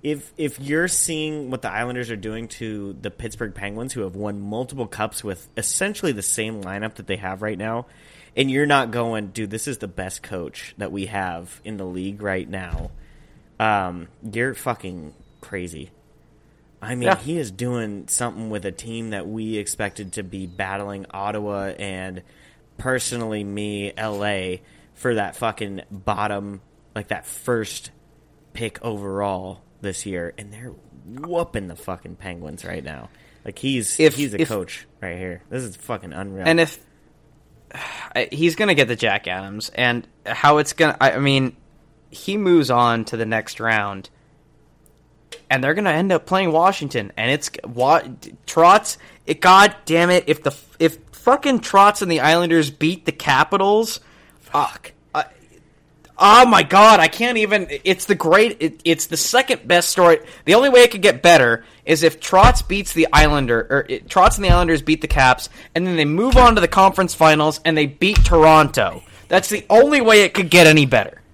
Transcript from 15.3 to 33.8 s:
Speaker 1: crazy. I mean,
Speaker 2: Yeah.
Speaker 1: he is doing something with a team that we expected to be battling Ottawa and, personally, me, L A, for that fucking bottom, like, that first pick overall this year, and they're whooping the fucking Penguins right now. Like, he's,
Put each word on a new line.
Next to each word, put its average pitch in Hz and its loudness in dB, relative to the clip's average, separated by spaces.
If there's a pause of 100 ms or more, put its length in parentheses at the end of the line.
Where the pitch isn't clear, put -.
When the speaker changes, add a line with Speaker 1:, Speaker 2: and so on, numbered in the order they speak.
Speaker 1:
crazy. 87 -14 (920)
I 120 -12
mean, 123 -10
Speaker 2:
Yeah. 185 2
Speaker 1:
he 156 -10
is 123 -10
doing 110 -10
something 113 -8
with 104 -10
a 92 -8
team 113 -14
that 98 -10
we 110 -10
expected 101 -10
to 107 -12
be 95 -14
battling 98 -12
Ottawa 101 -8 (100)
and, 92 -12 (540)
personally, 117 -8
me, 101 -10
L 104 -8
A, 92 -6 (320)
for 123 -6
that 101 -8
fucking 107 -10
bottom, 101 -10 (340)
like, 104 -12
that - -10
first - -8 (640)
pick - -12
overall 98 -8 (180)
this 98 -12
year, 87 -10
and 104 -20
they're 117 -18 (340)
whooping 143 -10
the 82 -16
fucking - -16
Penguins 85 -16
right 85 -14
now. 69 -16 (360)
Like, 110 -16
he's, 131 -6